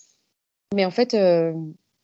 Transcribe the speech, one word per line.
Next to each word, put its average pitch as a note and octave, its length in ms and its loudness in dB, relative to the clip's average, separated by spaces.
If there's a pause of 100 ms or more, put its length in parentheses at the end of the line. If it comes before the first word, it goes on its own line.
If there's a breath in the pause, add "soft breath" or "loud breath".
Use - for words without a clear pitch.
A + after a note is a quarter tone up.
(760 soft breath)
Mais G3 120 0
en F#3 40 -2
fait, A#3+ 220 -2
euh, F3 400 2 (520)